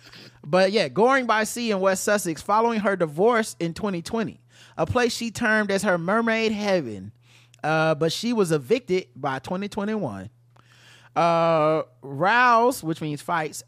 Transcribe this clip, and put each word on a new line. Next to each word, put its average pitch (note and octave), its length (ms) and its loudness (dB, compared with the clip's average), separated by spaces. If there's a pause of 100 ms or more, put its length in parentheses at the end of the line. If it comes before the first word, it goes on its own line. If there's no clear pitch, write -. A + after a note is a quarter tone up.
(440)
But F#3 280 2
yeah, G3 160 0
Goring B3 380 2
by A3 180 2
Sea A#3 260 -4
in G3 80 0
West F#3+ 240 2
Sussex F#3+ 400 -2
following A3 380 2
her G3 160 0
divorce F#3+ 640 2
in E3 140 -4
twenty F#3+ 280 -4
twenty, G3+ 380 -6 (360)
a D#3 100 -2
place B3 280 0
she A#3 160 -6
termed G#3+ 400 0
as G3 140 0
her F#3+ 140 2
mermaid A3 520 0
heaven. D#3+ 640 -2 (500)
Uh, D#3+ 320 2
but D#3+ 160 0
she A#3 220 -2
was G3+ 180 2
evicted F3 640 0
by C3+ 240 -4
twenty F#3 300 -6
twenty-one. G3 640 -6 (840)
Uh, D#3+ 680 2 (200)
rows, A#3 800 2
which D#3+ 180 -6
means D3+ 220 -6
fights, D#3+ 460 -4